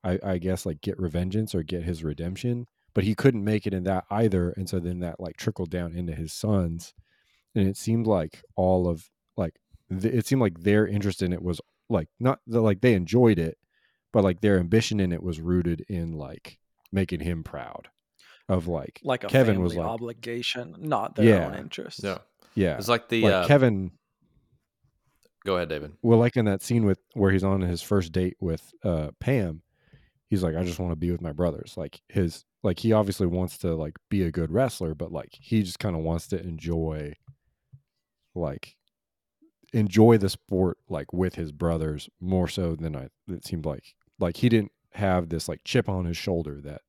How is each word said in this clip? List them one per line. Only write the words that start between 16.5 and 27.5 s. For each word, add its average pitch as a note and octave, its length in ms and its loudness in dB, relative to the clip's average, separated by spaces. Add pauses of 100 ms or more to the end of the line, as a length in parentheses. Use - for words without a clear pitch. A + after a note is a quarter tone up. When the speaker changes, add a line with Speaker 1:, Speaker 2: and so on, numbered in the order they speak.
Speaker 1:
making F2+ 300 0
him E2 220 -4
proud - 460 -14 (600)
of, F2+ 180 0
like, D#2+ 360 -6
Speaker 2:
Like B2+ 200 -2
a G2 60 -8
Speaker 1:
Kevin A2 320 4
was E2+ 140 0
Speaker 2:
family - 20 -2
Speaker 1:
like G2+ 160 -4
Speaker 2:
obligation, A#2 840 -8
not C3 380 -4
their A2 180 8
own F2 200 2
Speaker 1:
Yeah. - 20 -10
Speaker 2:
interest. - 480 -12
Speaker 3:
Yeah. G2 160 -6 (360)
Speaker 1:
Yeah. F2 220 2
Speaker 3:
It's G2+ 100 -6
like A#2 220 0
the, A2 200 4
Speaker 1:
Like, - 20 6
Speaker 3:
uh, F#2 180 2
Speaker 1:
Kevin A2+ 420 4 (1500)
Speaker 3:
Go F#2+ 100 0
ahead, E2+ 140 -2
David. D2+ 320 -8
Speaker 1:
Well, A2+ 180 6
like, A#2+ 180 2
in A2+ 80 2
that G2 160 2
scene A#2 240 2
with, F#2+ 140 4 (140)
where G2 180 4
he's F#2+ 120 4
on G2 180 2